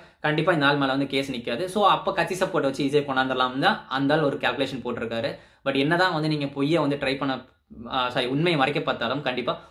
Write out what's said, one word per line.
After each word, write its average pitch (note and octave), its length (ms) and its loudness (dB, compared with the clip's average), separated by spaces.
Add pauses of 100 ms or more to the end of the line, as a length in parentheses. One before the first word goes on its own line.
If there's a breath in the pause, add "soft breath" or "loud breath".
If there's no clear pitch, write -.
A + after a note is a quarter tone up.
(200 loud breath)
கண்டிப்பா D#3 320 2
இந்த D3 140 2
ஆள் C#3+ 100 6
மேல C#3 140 2
வந்து C#3 160 0
case C3+ 260 -2
நிக்காது. B2 320 -4
So, F#3 220 2
அப்ப D#3+ 260 4
கட்சி F3+ 320 -2
support D#3 180 0
வச்சு C#3 220 0
EJ C#3 260 2
கொண்டாந்துடலாம் C3 480 0
தான் G3+ 300 0
அந்த C#3 260 0
ஆள் D#3+ 80 2
ஒரு C#3 140 0
calculation B2 480 -2
போட்டிருக்காரு. A#2 500 -4 (300 loud breath)
But C3+ 120 0
என்னதான் E3+ 360 2
வந்து D#3 160 -2
நீங்க D3 180 -2
பொய்யை C#3+ 340 0
வந்து C#3 160 0
try C3+ 220 -2
பண்ண, C3+ 260 -4 (440)
ஆ, B2+ 200 -2
சாரி, B2 180 0
உண்மையை D#3 300 2
மறைக்க C#3+ 240 2
பார்த்தாலும், C3 420 -2
கண்டிப்பா C3 380 -4 (100)